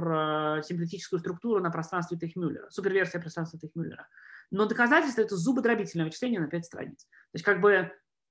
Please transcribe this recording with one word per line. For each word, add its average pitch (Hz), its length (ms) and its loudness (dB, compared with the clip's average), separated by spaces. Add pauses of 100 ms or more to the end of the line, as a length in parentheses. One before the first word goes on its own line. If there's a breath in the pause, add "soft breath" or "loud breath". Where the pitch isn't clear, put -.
(580)
э, 151 60 -2
симплетическую 175 560 -4
структуру 190 420 -2
на 175 80 0
пространстве 170 480 -4
Тейхмюллера, 170 540 -6
суперверсия 185 500 0
пространства 165 380 -8
Тейхмюллера. - 480 -8 (420 loud breath)
Но 202 160 2
доказательство — 240 560 4
это 214 140 0
зубодробительное 208 720 0
вычисление 226 320 -2
на 156 80 0
пять 170 180 -6
страниц. - 380 -14
То - 320 -20
есть 165 100 -6
как 190 160 4
бы 190 300 6 (400)